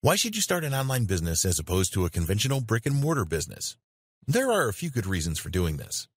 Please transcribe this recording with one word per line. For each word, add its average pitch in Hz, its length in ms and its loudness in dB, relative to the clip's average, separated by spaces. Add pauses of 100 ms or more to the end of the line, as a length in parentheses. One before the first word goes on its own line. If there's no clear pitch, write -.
Why 196 140 6
should 214 200 -2
you 214 80 -2
start 180 200 0
an 139 120 -2
online 131 300 0
business 85 400 0
as 87 120 2
opposed 90 360 0
to 92 120 2
a 85 60 0
conventional 107 500 0
brick-and-mortar 139 640 0
business? - 500 -6 (520)
There 247 240 2
are 175 180 4
a 98 40 -4
few 170 180 -6
good 113 160 -2
reasons 85 320 -2
for - 100 -10
doing 85 280 0
this. - 300 -8 (100)